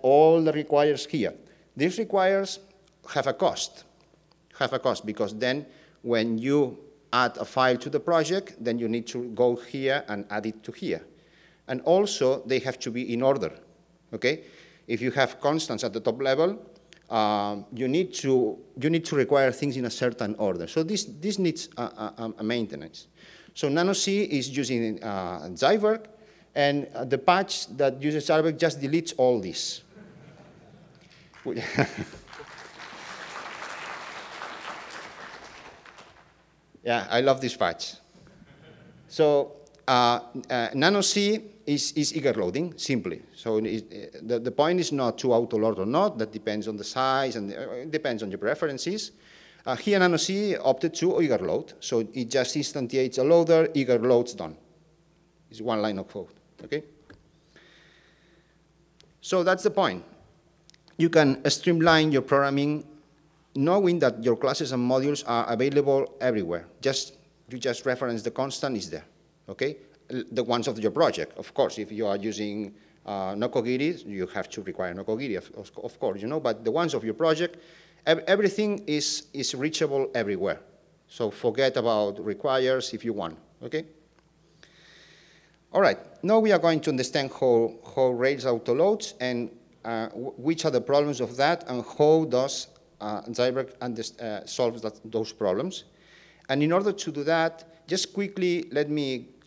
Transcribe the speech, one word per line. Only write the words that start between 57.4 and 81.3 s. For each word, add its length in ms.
So 220
that's 220
the 60
point. 320
You 140
can 400
streamline 600
your 120
programming 640
knowing 420
that 240
your 140
classes 340
and 180
modules 380
are 260
available 680
everywhere. 460
Just, 340
you 100
just 260
reference 380
the 80
constant 460
is 120
there, 160
okay? 280
L-, 220
the 140
ones 240
of 100
your 140
project, 440
of 160
course. 240
If 140
you 160
are 100
using, 560
uh, 300
Nokogiri, 720
you 220
have 220
to 120
require 320
Nokogiri, 420
of, 200
of, 160
of 160
course, 240
you 60
know, 100
but 260
the 60
ones 240
of 80
your 120
project, 420
ev-, 220
everything 580
is, 460
is 220
reachable 600
everywhere. 460
So 220